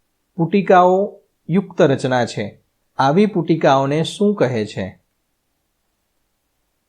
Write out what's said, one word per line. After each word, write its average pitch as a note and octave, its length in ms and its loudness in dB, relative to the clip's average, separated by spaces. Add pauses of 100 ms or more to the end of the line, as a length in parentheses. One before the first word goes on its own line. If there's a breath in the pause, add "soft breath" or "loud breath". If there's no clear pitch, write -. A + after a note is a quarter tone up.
(360)
પુટિકાઓ F#3 840 2 (280)
યુક્ત F#3 340 -2
રચના B2+ 440 0
છે. G#2 340 -10 (380)
આવી D3+ 280 2
પુટિકાઓને D#3 760 0
શું G3+ 320 -2
કહે B2+ 320 -2
છે? F#2+ 320 -10 (1900)